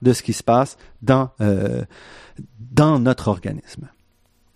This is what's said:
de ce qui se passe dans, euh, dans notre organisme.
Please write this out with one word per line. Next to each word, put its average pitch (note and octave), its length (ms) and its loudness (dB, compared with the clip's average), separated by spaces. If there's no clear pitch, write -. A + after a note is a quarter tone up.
de B2 120 4
ce - 100 -6
qui A2+ 100 -4
se - 120 -12
passe B2 320 2
dans, C3 280 2
euh, G#2 420 0
dans C3 400 2
notre B2 260 -2
organisme. G#2 640 -6